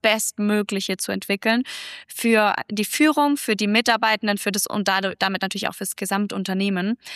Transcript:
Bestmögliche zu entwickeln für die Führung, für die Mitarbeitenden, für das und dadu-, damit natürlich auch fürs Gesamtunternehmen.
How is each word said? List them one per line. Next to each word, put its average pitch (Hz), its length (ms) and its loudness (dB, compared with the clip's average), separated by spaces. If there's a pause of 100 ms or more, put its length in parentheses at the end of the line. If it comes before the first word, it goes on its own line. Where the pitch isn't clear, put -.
Bestmögliche 208 960 0
zu - 140 -6
entwickeln 202 500 0 (460)
für 220 480 2 (160)
die 208 140 -2
Führung, 294 520 4
für 214 180 -2
die 208 120 0
Mitarbeitenden, 220 720 2
für 202 120 -2
das 202 140 -2
und 202 220 -2
dadu-, 190 320 0
damit 190 240 -2
natürlich 190 260 -4
auch - 60 -10
fürs - 200 -8
Gesamtunternehmen. 196 1040 -2 (180)